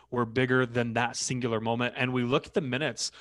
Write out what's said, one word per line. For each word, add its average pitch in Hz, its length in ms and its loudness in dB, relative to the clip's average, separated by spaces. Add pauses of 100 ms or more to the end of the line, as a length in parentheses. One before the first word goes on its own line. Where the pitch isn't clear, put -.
(120)
were 120 160 0
bigger 127 400 4
than 120 260 0
that 120 220 0
singular 120 440 -2
moment. 117 380 0
And 127 160 0
we 127 80 2
look 127 240 2
at - 80 -18
the 202 80 2
minutes 127 600 -4